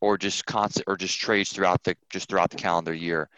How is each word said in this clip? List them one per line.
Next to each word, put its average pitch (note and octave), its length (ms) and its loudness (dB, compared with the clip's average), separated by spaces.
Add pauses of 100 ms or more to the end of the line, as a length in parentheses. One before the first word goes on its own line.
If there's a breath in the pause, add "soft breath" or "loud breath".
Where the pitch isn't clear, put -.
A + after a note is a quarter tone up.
or G#2 160 4
just F#2+ 300 -2
constant, - 420 0
or G2 80 0
just F#2 240 -4
trades G2+ 320 2
throughout F#2 320 2
the, F2+ 100 0 (140)
just - 220 -8
throughout F2+ 200 2
the - 60 -14
calendar E2+ 380 0
year, E2 440 -2